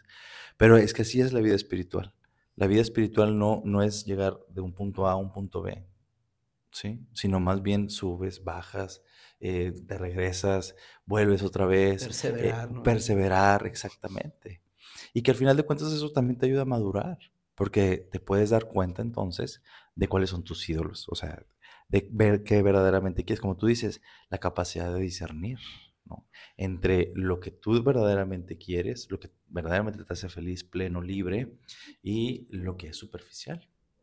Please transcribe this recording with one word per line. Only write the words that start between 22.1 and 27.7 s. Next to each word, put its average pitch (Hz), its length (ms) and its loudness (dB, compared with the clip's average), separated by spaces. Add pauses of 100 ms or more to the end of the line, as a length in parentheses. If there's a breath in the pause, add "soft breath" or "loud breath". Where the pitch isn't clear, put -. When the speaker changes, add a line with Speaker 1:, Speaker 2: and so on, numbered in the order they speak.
Speaker 1:
ver 104 320 4
qué 104 180 4
verdaderamente 95 640 4
quieres, 107 180 -2
como 95 140 -2
tú 107 120 0
dices, 117 340 0 (280 soft breath)
la 98 80 -6
capacidad 87 560 -4
de 90 60 -2
discernir, 90 600 -6 (460 loud breath)
¿no? - 220 -18 (300 loud breath)
Entre 92 580 2
lo 92 240 0
que - 120 -10
tú 117 320 0